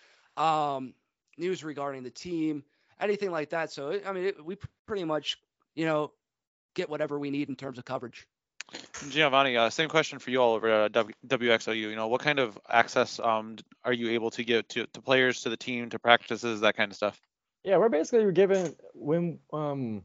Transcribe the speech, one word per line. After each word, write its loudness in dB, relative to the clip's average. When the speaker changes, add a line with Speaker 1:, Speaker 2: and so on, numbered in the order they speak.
Speaker 1:
um, 0
news -4
regarding -8
the -10
team, -4
anything -2
like -4
that. -4
So, -6
I -6
mean, -4
it, -6
we -8
pretty -4
much, -2
you -2
know, 0
get -4
whatever -2
we -4
need -4
in -8
terms -12
of -14
coverage. -10
Speaker 2:
Giovanni, 4
uh, 6
same 0
question 0
for -10
you 2
all 6
over 0
at, 6
uh, 2
W-, 0
W 2
X 2
O 0
U. -4
You -8
know, -4
what 0
kind 0
of 0
access, 2
um, 0
d-, -16
are 0
you -2
able 0
to -6
give 0
to, -6
to -16
players, 2
to -4
the -4
team, -8
to -8
practices, 2
that 4
kind 0
of -16
stuff? -2
Speaker 3:
Yeah, 2
we're 4
basically 2
given, 2
when, -2
um, -4